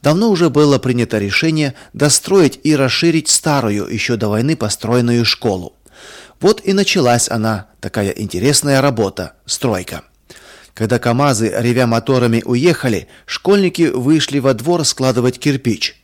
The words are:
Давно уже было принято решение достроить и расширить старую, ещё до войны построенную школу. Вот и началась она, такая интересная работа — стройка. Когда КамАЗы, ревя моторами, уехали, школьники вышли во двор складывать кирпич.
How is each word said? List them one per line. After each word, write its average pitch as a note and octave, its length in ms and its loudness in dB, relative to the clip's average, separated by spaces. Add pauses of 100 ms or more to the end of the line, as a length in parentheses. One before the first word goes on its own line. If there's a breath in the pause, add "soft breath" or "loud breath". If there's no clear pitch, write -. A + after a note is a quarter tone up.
Давно F3+ 280 2
уже F3 180 4
было C#3+ 300 4
принято A#2+ 400 0
решение D3 560 -2 (180 loud breath)
достроить D3+ 720 2
и D#3 100 2
расширить D3+ 540 0
старую, A#2 580 0
ещё A2+ 300 -4
до G#2 120 -2
войны A#2+ 280 0
построенную A#2 680 0
школу. F#2+ 500 -4 (680 loud breath)
Вот G#3 240 2
и G3 80 0
началась D#3 560 2
она, A2 380 -2 (140)
такая G2 300 -4
интересная C3+ 720 0
работа — G#2+ 540 -2 (100)
стройка. F#2 580 -6 (720 loud breath)
Когда A2 260 -2
КамАЗы, A#2 600 0
ревя A#2+ 280 0
моторами, A#2 600 0
уехали, B2 600 0 (180 soft breath)
школьники F#3+ 560 0
вышли C#3+ 560 0
во C3 160 2
двор D3+ 320 -2
складывать B2+ 520 0
кирпич. C3 640 -2